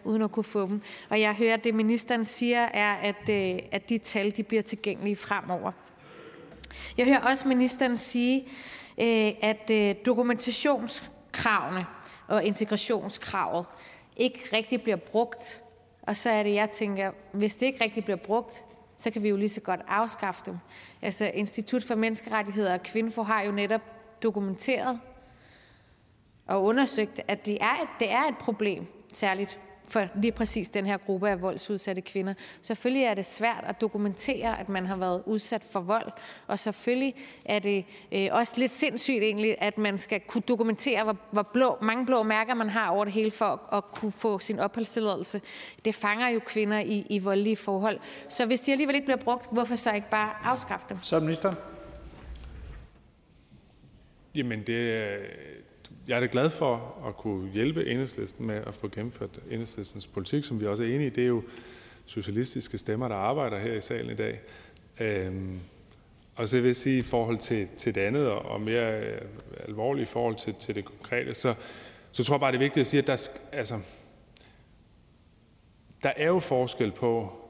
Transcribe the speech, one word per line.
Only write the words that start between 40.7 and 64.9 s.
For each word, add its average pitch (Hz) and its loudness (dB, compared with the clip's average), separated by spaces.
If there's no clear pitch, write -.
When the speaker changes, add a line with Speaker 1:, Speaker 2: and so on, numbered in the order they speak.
Speaker 1:
hvor, 214 2
hvor 208 2
blå, 247 4
mange 233 0
blå 247 4
mærker 220 2
man 220 0
har 214 2
over 196 4
det 202 -2
hele 220 2
for 220 0
at, 185 2
at 202 2
kunne - -4
få 208 0
sin 202 -4
opholdstilladelse. 202 -2
Det 214 2
fanger 214 2
jo 226 2
kvinder 214 2
i, 208 0
i 208 2
voldelige 202 4
forhold. 202 0
Så 247 0
hvis 247 2
de 277 2
alligevel 277 2
ikke 277 0
bliver 262 0
brugt, 240 -2
hvorfor 233 2
så 233 0
ikke 208 -2
bare 214 2
afskaffe 247 -2
dem? 190 -8
Speaker 2:
Så 165 2
ministeren. 165 0
Speaker 3:
Jamen, 120 -2
det 117 0
er, 104 -2
jeg 120 2
er 123 4
da 127 2
glad 139 4
for 127 -2
at 107 -6
kunne 95 -4
hjælpe 135 0
Enhedslisten 120 -4
med 107 -4
at 104 -8
få 107 -8
gennemført 107 -8
Enhedslistens 110 -8
politik, 143 -2
som 113 -4
vi 104 0
også 104 0
er 113 2
enige 139 2
i. 123 0
Det 123 0
er 123 4
jo 120 2
socialistiske 107 -4
stemmer, 117 -2
der 110 -2
arbejder 110 0
her 113 -4
i 107 -2
salen 120 -6
i 110 -6
dag. 110 -4